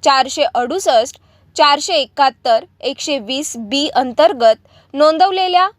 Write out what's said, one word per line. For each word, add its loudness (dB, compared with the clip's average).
चारशे 0
अडुसष्ट, -2
चारशे 2
एकाहत्तर, 0
एकशे -6
वीस -8
बी -4
अंतर्गत 0
नोंदवलेल्या 2